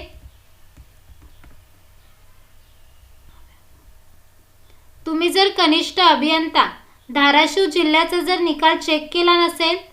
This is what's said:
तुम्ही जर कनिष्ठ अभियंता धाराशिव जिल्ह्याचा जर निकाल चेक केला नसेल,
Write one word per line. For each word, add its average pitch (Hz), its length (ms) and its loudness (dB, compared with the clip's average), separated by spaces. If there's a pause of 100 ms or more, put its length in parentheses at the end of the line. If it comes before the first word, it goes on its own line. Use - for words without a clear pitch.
(4000)
तुम्ही 320 240 -2
जर 392 280 2
कनिष्ठ 330 420 0
अभियंता 320 680 2 (400)
धाराशिव 294 560 2
जिल्ह्याचा 330 540 0
जर 349 200 -2
निकाल 320 380 0
चेक 302 360 -4
केला 349 220 2
नसेल, 339 420 0 (160)